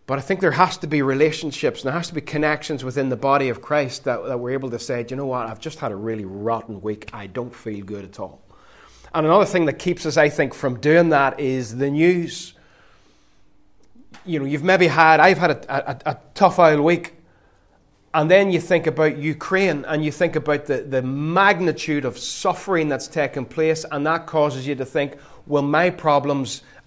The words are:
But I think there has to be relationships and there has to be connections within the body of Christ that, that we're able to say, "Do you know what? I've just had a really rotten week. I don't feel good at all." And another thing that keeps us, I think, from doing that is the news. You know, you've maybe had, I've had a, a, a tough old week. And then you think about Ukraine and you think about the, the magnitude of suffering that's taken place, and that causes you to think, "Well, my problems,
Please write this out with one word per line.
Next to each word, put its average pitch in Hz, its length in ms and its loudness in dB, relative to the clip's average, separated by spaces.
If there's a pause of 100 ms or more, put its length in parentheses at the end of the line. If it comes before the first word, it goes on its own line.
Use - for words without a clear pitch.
But 135 120 -4
I 131 40 -6
think 185 180 -4
there 185 100 4
has 160 280 2
to - 80 -8
be 147 160 0
relationships 139 760 0
and - 60 -8
there 135 100 -2
has 170 120 -6
to 175 60 -14
be 156 60 -4
connections 151 640 -4
within 135 240 -4
the 127 80 -2
body 135 320 2
of 117 140 -6
Christ 147 420 -4
that, 120 220 -2
that 123 140 -4
we're 120 100 -6
able 131 200 -4
to 117 80 -6
say, 120 260 -6
"Do 120 80 -12
you 131 40 -8
know 139 100 -6
what? 123 200 -4
I've 110 140 -12
just 156 180 -12
had 120 140 -6
a 98 40 -8
really 107 280 -6
rotten 104 560 -6
week. 104 320 -8
I 104 160 -14
don't 123 260 -8
feel 101 300 -10
good 101 200 -12
at 92 140 -18
all." 92 240 -12 (720)
And 160 100 0
another 180 200 6
thing 170 220 0
that - 80 -2
keeps 175 300 -4
us, 156 120 -2
I 151 120 6
think, 143 240 -2
from 127 280 -4
doing 165 300 4
that 139 280 2
is 131 380 -4
the 139 140 0
news. 165 640 0 (1700)
You 160 140 -2
know, 135 60 -4
you've 143 180 -4
maybe 180 240 6
had, 160 320 8
I've 175 180 8
had 165 140 2
a, 139 380 -4
a, 139 200 -6
a - 80 -10 (160)
tough 185 240 4
old 156 220 6
week. 170 340 0 (1000)
And 156 160 2
then 196 220 6
you 170 100 2
think 170 280 0
about 151 280 0
Ukraine 156 680 -2
and 156 200 -2
you 151 60 -2
think 165 240 0
about 147 320 0
the, 135 120 0
the 131 240 -2
magnitude 160 1000 0
of 123 140 -6
suffering 180 720 -2
that's 135 180 -4
taken 143 380 -4
place, 160 480 -2
and 143 120 -2
that 160 220 -2
causes 143 400 0
you 143 80 -4
to 131 100 -6
think, 139 300 -4 (320)
"Well, 143 160 0
my 156 280 2
problems, 143 720 -2 (220)